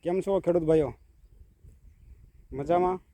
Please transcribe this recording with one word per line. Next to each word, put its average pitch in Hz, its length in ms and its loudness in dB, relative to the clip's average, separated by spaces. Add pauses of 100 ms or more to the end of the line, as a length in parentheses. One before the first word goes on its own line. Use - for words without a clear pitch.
કેમ 175 220 -2
છો 196 200 0
ખેડૂત 175 240 2
ભાઈઓ? 156 220 2 (1600)
મજામાં? 175 480 -2 (140)